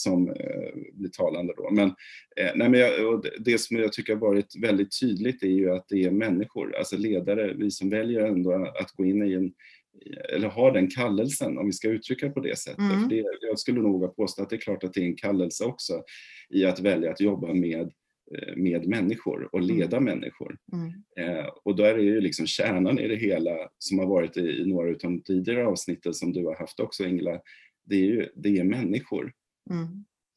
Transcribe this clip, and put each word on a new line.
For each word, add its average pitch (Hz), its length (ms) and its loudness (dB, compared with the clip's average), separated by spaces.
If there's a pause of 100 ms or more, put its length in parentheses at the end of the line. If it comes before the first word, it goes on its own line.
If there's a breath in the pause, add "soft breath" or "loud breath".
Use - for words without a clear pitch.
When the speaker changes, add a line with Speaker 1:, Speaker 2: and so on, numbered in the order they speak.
Speaker 1:
som, 113 260 2
eh, - 60 -8 (580)
blir 95 180 -8
talande 87 460 -2
då. 95 140 -6
Men, 101 180 4 (480 loud breath)
eh, 90 180 0
nej, 120 140 4
men 127 120 8
jag, 113 340 4
och 110 80 0
det, - 160 -6
det 113 200 2
som - 180 -4
jag 110 160 0
tycker 110 200 -4
har 107 80 0
varit 101 420 2
väldigt 101 380 2
tydligt 120 420 0
är 98 60 2
ju 95 220 4
att 92 180 -2
det 98 160 2
är 90 60 2
människor, 104 680 -2
alltså 92 200 -4
ledare, 101 640 0
vi 104 120 0
som 95 200 -4
väljer 113 300 0
ändå 92 320 2 (280)
att 95 120 -8
gå 95 120 -2
in 98 180 2
i 98 100 0
en, 92 200 -2 (840 soft breath)
eller 101 140 0
har 120 240 6
den 92 180 4
kallelsen, 120 680 0
om 95 80 -2
vi 98 60 2
ska - 160 -4
uttrycka 127 420 -2
på - 100 -6
det - 180 -4
sättet. - 200 -10
Speaker 2:
Mm. 196 240 2
Speaker 1:
För 247 60 0
det, 113 160 0 (160)
jag 110 180 -2
skulle 123 220 0
nog 104 120 4
våga 90 160 2
påstå 98 340 -4
att 98 80 -6
det 113 60 -4
är 110 40 -8
klart 98 240 -4
att 92 80 -6
det 95 80 -2
är 90 40 2
en 87 120 0
kallelse 95 480 0
också 92 380 -4 (480 loud breath)
i 95 140 4
att 90 160 2
välja 85 300 2
att 80 100 -6
jobba 90 340 0
med, 85 260 0 (560)
eh, - 200 -10
med 85 320 0
människor 95 640 -2
och 90 100 0
leda 87 340 2
Speaker 2:
Mm. 117 220 2
Speaker 1:
människor. - 380 -10 (160)
Speaker 2:
Mm. 170 200 -6 (460)
Speaker 1:
Eh, 73 80 -6
och - 300 -2
då 104 80 2
är 110 120 6
det 110 60 4
ju 104 180 4
liksom 82 260 0
kärnan 98 520 2
i 113 100 -2
det 110 80 -2
hela 85 400 0 (220)
som 95 200 -2
har 92 80 2
varit 87 300 2
i, 90 40 0
i 80 260 0
några 87 240 0
utav 87 200 -4
de 87 120 -2
tidigare 98 440 0
avsnitten 87 480 -2
som 90 180 -4
du 90 120 -2
har 78 120 -4
haft 80 240 -10
också, - 240 -4
Ingela. 87 360 -2 (440 soft breath)
Det 101 120 -2
är 95 100 4
ju, 107 300 0
det 101 220 2
är 87 60 2
människor. 110 680 -2 (380)
Speaker 2:
Mm. 175 340 -6 (320)